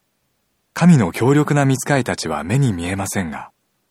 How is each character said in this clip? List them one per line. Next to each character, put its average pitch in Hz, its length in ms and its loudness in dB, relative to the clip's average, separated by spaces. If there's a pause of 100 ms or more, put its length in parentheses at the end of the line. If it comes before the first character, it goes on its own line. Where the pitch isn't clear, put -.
(760)
神 170 220 6
の 92 160 2
強 123 200 0
力 147 220 2
な 143 100 2
御 135 120 2
使 143 220 -2
い 120 40 0
た 95 140 -4
ち - 120 -8
は 76 140 -6
目 101 160 -2
に 131 140 2
見 85 140 -6
え 95 100 -6
ま 95 100 -6
せ 101 160 -6
ん 82 80 -8
が、 - 220 -14 (380)